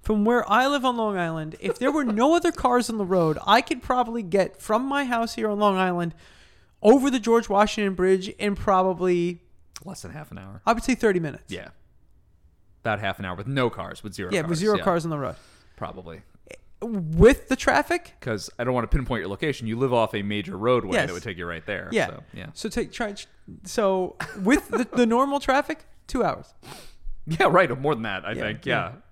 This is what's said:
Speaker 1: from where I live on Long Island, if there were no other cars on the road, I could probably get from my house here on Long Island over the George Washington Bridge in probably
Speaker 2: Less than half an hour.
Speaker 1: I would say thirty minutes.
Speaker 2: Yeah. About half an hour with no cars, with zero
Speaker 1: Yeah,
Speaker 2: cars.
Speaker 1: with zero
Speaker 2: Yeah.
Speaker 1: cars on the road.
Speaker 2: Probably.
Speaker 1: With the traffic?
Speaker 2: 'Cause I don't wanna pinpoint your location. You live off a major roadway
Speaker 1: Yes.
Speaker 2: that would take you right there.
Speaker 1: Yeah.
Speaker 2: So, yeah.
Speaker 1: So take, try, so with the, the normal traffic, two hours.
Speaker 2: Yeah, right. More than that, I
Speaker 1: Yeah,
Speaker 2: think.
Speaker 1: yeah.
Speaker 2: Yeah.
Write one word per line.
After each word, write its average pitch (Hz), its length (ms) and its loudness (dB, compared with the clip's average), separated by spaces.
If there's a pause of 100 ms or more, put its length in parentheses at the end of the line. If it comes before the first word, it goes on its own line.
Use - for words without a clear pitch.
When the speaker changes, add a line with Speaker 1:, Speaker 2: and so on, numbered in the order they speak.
Speaker 1:
from 208 240 0
where 233 260 2
I 247 160 4
live 285 160 0
on 254 140 0
Long 214 200 -2
Island, 160 440 -4
if - 180 -4
there 254 120 2
were 294 120 0
no 240 320 2
other 339 160 2
cars 247 380 0
on 220 80 -4
the 202 80 -2
road, 170 320 2 (100)
I 220 140 6
could 247 200 -6
probably 240 400 -2
get 185 400 -2
from 226 240 -2
my 277 200 -2
house 233 300 -2
here 220 140 -2
on 202 100 -2
Long 202 180 4
Island 175 360 0 (680)
over 262 280 8
the 254 120 0
George 226 260 2
Washington 202 460 2
Bridge 185 360 2
in 202 260 -4
probably 180 880 0 (420)
Speaker 2:
Less 190 160 -16
than - 100 -14
half 151 200 -14
an 98 80 -14
hour. 98 260 -18
Speaker 1:
I 226 80 2
would 226 100 -2
say 254 120 2
thirty 202 260 2
minutes. 147 260 -8
Speaker 2:
Yeah. 90 220 -12 (1120)
About 107 180 -2
half 98 200 -6
an 101 60 -8
hour 90 100 -6
with 98 120 -10
no 131 220 0
cars, - 340 -10
with 104 100 -12
zero - 200 -8
Speaker 1:
Yeah, 180 80 0
Speaker 2:
cars. 160 80 -6
Speaker 1:
with 165 100 -2
zero 208 180 2
Speaker 2:
Yeah. 175 60 -4
Speaker 1:
cars 170 220 0
on 165 60 -4
the 151 80 -6
road. 131 160 -6 (420)
Speaker 2:
Probably. 85 440 -14 (600)
Speaker 1:
With 202 680 6
the 269 80 2
traffic? - 640 0
Speaker 2:
'Cause 110 300 -6 (100)
I 120 60 -4
don't 127 80 0
wanna 117 140 0
pinpoint 123 340 0
your 87 80 -6
location. 120 380 -4
You 110 100 -4
live 127 160 0
off 113 200 2
a 104 80 -2
major 101 360 -4
roadway 113 380 2
Speaker 1:
Yes. 147 120 0
Speaker 2:
that 92 60 -8
would 87 100 -8
take 95 140 -8
you 87 80 -8
right 85 200 -10
there. 95 280 -8
Speaker 1:
Yeah. 180 140 0
Speaker 2:
So, - 160 -14 (100)
yeah. - 200 -14
Speaker 1:
So - 140 -10
take, 208 240 -6
try, 208 240 -8 (480)
so 190 540 0 (240)
with 247 260 4
the, 226 240 0
the 240 140 4
normal 269 340 2
traffic, 285 460 -2 (220)
two 240 180 -2
hours. - 280 -6 (720)
Speaker 2:
Yeah, 160 240 2
right. 175 200 6 (100)
More 147 160 0
than 110 80 -6
that, 95 220 -6
I 107 80 -4
Speaker 1:
Yeah, 127 100 -6
Speaker 2:
think. 107 220 -6
Speaker 1:
yeah. 107 240 0
Speaker 2:
Yeah. 123 60 -14 (160)